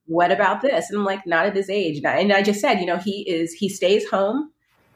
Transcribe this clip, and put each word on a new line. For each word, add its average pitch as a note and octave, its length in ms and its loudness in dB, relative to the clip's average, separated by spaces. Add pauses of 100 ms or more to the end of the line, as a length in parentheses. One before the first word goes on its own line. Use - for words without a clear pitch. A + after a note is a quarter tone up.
what F3 260 2
about G3+ 300 2
this?" B3 300 0
And G#3 80 -2
I'm G3+ 60 0
like, G3 200 -4
"Not E3+ 220 2
at G3 80 -2
his F#3+ 160 -2
age." F3 260 -2
And D3 80 -6
I, C#3 140 2
and G3+ 120 2
I G3 120 4
just G3+ 180 0
said, A#3+ 180 2
you F3+ 60 -2
know, F3 120 -2
he G3+ 300 -6
is, E3 240 -2
he - 160 -4
stays G3 400 0
home. A3 440 -2 (440)